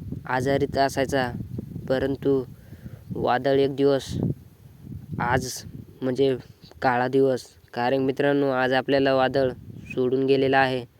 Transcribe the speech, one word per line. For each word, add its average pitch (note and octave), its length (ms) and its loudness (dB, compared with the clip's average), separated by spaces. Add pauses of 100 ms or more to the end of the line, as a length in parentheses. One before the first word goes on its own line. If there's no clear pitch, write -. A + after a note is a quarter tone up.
(260)
आजारीच C3+ 520 0
असायचा, C3+ 520 0 (580)
परंतु C3+ 540 0 (720)
वादळ B2+ 440 0
एक C#3 180 2
दिवस C#3 300 2 (1120)
आज B2+ 280 0 (540)
म्हणजे C3 320 2 (480)
काळा B2 260 2
दिवस, C3+ 380 2 (280)
कारण B2+ 280 0
मित्रांनो, C#3+ 480 2
आज B2+ 220 0
आपल्याला C3+ 420 2
वादळ C3 360 2 (440)
सोडून B2+ 320 0
गेलेला C3+ 320 4
आहे C3 220 2 (200)